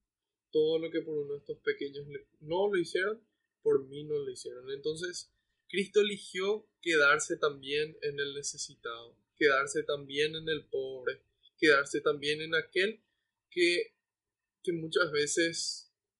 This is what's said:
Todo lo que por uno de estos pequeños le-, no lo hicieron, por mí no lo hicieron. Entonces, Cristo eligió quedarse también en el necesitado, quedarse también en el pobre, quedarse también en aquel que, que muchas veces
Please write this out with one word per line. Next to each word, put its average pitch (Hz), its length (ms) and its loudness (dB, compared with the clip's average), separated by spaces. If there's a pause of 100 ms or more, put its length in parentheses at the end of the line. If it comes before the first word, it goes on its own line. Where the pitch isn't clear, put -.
(580)
Todo 160 220 6
lo 160 100 -4
que 165 120 0
por 156 140 -4
uno 143 180 -2
de 143 40 -8
estos 147 200 -10
pequeños 143 500 -4
le-, 143 180 -12 (140)
no 170 260 0
lo 208 140 2
hicieron, 190 420 -2 (400)
por 440 240 4
mí 147 160 -12
no 151 160 -4
lo 143 100 -4
hicieron. 123 440 -12
Entonces, 160 580 -6 (380)
Cristo 196 320 2
eligió 202 640 -2 (160)
quedarse 156 540 4
también 147 680 -2
en 143 160 -4
el 143 160 -4
necesitado, 120 800 -10 (200)
quedarse 143 480 2
también 143 500 -2
en 160 140 -8
el 151 180 -4
pobre, 131 560 -6 (360)
quedarse 143 420 4
también 147 400 0
en 160 160 -2
aquel 185 440 0 (520)
que, 175 420 2 (720)
que 180 80 0
muchas 165 400 0
veces 165 800 0 (280)